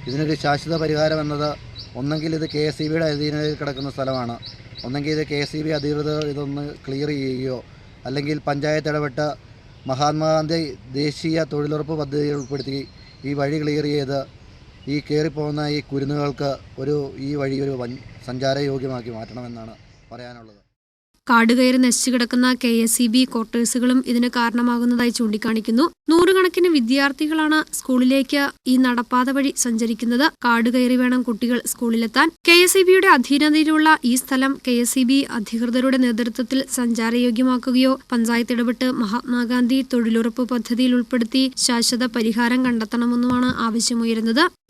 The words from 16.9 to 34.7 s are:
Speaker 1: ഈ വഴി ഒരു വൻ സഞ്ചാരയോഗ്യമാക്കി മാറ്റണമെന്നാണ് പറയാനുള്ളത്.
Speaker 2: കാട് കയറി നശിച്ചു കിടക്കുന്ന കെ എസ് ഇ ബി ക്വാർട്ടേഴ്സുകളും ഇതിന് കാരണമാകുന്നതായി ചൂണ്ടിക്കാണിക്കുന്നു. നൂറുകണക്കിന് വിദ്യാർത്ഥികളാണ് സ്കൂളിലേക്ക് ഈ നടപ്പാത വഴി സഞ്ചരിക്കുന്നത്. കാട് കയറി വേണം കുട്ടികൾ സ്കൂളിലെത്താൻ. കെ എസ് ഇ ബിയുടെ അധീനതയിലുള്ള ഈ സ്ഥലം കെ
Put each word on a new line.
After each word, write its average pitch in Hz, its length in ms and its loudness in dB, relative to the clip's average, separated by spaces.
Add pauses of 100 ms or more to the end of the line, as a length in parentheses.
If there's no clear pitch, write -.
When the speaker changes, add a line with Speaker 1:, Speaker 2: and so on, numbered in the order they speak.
Speaker 1:
ഈ 143 40 -6 (100)
വഴി 135 240 -2
ഒരു 139 160 -4
വൻ 120 100 -8 (380)
സഞ്ചാരയോഗ്യമാക്കി 131 920 -4
മാറ്റണമെന്നാണ് 113 580 -14 (360)
പറയാനുള്ളത്. 120 440 -18 (720)
Speaker 2:
കാട് 226 260 6
കയറി 254 260 4
നശിച്ചു 247 300 2
കിടക്കുന്ന 247 340 2 (160)
കെ 240 80 0 (140)
എസ് 226 200 0
ഇ - 100 2
ബി 254 60 6 (120)
ക്വാർട്ടേഴ്സുകളും 240 680 0 (120)
ഇതിന് 240 260 2
കാരണമാകുന്നതായി 240 840 0
ചൂണ്ടിക്കാണിക്കുന്നു. 226 680 0 (260)
നൂറുകണക്കിന് 359 680 4
വിദ്യാർത്ഥികളാണ് 294 840 2 (200)
സ്കൂളിലേക്ക് 262 640 2 (320)
ഈ - 20 6 (100)
നടപ്പാത 247 520 0
വഴി 277 140 2 (140)
സഞ്ചരിക്കുന്നത്. 233 600 0 (200)
കാട് 233 300 4
കയറി 254 280 4
വേണം 247 260 2
കുട്ടികൾ 240 300 0 (140)
സ്കൂളിലെത്താൻ. 233 560 2 (200)
കെ 339 160 10
എസ് 370 160 4
ഇ - 80 6
ബിയുടെ 381 280 6
അധീനതയിലുള്ള 302 760 4 (200)
ഈ - 20 4 (100)
സ്ഥലം 269 320 0 (120)
കെ 247 80 0 (100)